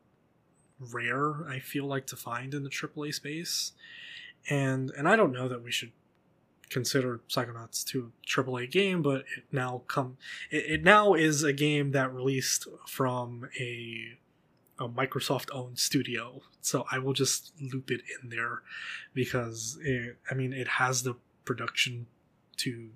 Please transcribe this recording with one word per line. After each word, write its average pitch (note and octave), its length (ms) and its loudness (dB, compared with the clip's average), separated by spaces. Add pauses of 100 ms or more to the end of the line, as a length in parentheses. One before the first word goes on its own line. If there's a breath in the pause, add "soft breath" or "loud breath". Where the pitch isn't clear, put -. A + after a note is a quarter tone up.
(800)
rare, C3+ 680 -2
I C3 100 -6
feel C#3 260 -4
like, C#3 220 -2
to B2+ 100 -10
find C3 380 -6
in C#3+ 100 -4
the C3+ 60 -8
triple D3+ 340 -6
A D3 80 -4
space. - 600 -4 (800 loud breath)
And, C3 460 2
and C#3+ 120 2
I G#3+ 80 8
don't F#3 160 6
know B2+ 160 -2
that B2 140 -6
we A#2+ 80 -10
should A#2 220 -4 (800)
consider B2+ 580 0
Psychonauts A#2 560 -4
two A#2+ 280 -4 (100)
a - 40 -14
triple B2+ 300 0
A B2 100 -4
game, F#3 360 4
but C#3 180 4 (160)
it - 160 -12
now B2+ 340 -2
come, B2+ 300 -2 (340 loud breath)
it, D3+ 180 0
it D#3 160 0
now G3+ 300 10
is D#3 280 4
a D3 100 4
game D3 400 4
that C3 200 2
released B2+ 540 0 (200)
from B2 640 -2 (120)
a, A#2 580 -8 (600)
a A#2+ 100 -4
Microsoft-owned B2 920 -2
studio. A#2+ 600 0 (200)
So - 300 0
I C3 80 0
will C3+ 140 0
just - 480 0
loop C3 300 -6
it A#2+ 120 -2 (200)
in A#2+ 80 -12
there A#2 320 -4 (500 loud breath)
because A#2+ 720 -2
it, A#2+ 340 -2 (140)
I C3+ 40 -2
mean, C3 180 0
it C3 160 -4
has B2+ 340 2
the B2 120 -2 (300)
production A#2+ 640 -2 (520)
to, A#2 380 -6